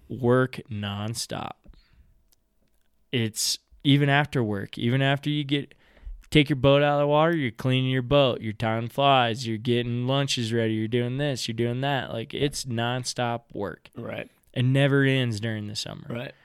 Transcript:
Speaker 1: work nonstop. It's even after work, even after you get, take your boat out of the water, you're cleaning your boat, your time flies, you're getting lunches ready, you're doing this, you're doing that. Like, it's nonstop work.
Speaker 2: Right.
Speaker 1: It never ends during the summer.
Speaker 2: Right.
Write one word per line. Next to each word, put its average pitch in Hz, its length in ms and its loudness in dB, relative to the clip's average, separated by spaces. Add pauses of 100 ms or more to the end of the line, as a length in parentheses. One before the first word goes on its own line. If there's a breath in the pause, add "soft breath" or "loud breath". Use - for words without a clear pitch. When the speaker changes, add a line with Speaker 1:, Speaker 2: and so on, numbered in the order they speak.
Speaker 1:
work 123 500 2 (120)
nonstop. 104 800 -6 (1600 soft breath)
It's - 480 -2 (240)
even 143 260 6
after 139 340 2
work, 104 340 -6
even 117 240 0
after 139 280 0
you 147 140 -2
get, 139 300 -4 (560 soft breath)
take 151 200 4
your 147 80 2
boat 139 260 6
out 147 120 2
of 143 60 2
the 143 60 2
water, 156 280 4
you're 135 160 -2
cleaning 131 380 0
your 131 120 0
boat, 131 400 2
your 110 120 -6
time 113 340 -2
flies, 127 600 2
you're 113 100 -2
getting 120 500 -2
lunches 135 440 -2
ready, 113 220 0
you're 110 140 -2
doing 123 300 -2
this, 139 300 -4
you're 113 80 -6
doing 120 260 -2
that. 135 300 -2
Like, 113 220 -8
it's 143 320 -4
nonstop 120 800 -4 (100)
work. 101 420 -8
Speaker 2:
Right. 110 340 -10 (240)
Speaker 1:
It 127 120 0
never 139 380 4
ends 127 360 2
during 107 280 -6
the 104 80 -10
summer. - 340 -10
Speaker 2:
Right. 120 240 -10 (120)